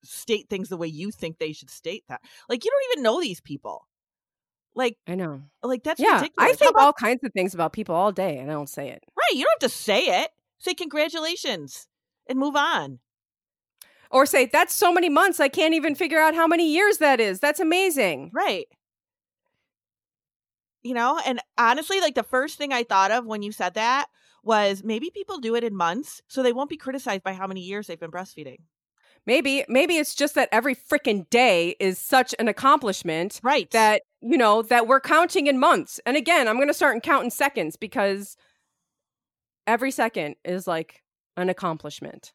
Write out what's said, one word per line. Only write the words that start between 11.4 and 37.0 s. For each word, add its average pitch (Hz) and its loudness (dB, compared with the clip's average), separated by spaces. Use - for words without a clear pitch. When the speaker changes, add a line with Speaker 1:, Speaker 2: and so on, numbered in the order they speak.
Speaker 1:
and 262 -2
move 277 -2
on. 233 -2
Speaker 2:
Or 262 4
say, 269 2
"That's 311 2
so 359 2
many 349 2
months, 330 2
I 277 4
can't 320 0
even 311 0
figure 320 0
out 311 4
how 330 2
many 330 2
years 370 2
that 277 4
is. 196 0
That's 294 0
amazing." 294 0
Speaker 1:
Right. 262 -2
You 240 -6
know, 247 0
and 247 -2
honestly, 277 2
like, 311 0
the 233 0
first 269 -4
thing 285 -6
I 240 -2
thought 196 2
of 240 0
when 214 -8
you 208 -8
said 180 -4
that 247 0
was 202 2
maybe 226 -6
people 392 -12
do 226 -2
it 233 -2
in 220 -6
months 185 -4
so - -6
they 247 2
won't 269 -6
be 311 -12
criticized 247 -8
by 190 -6
how 190 -8
many 190 -8
years 202 -10
they've 165 -12
been 165 -14
breastfeeding. 160 -14
Speaker 2:
Maybe, 269 0
maybe 311 2
it's 302 -2
just 285 -2
that 269 2
every 247 2
frickin' 214 -2
day 190 4
is 190 -2
such 262 2
an 233 0
accomplishment 208 0
Speaker 1:
Right. 247 0
Speaker 2:
that, 214 4
you 247 0
know, 226 6
that 233 2
we're 269 4
counting 320 2
in 269 2
months. 262 2
And 247 0
again, 302 2
I'm 220 0
gonna 285 2
start 285 2
and 226 -4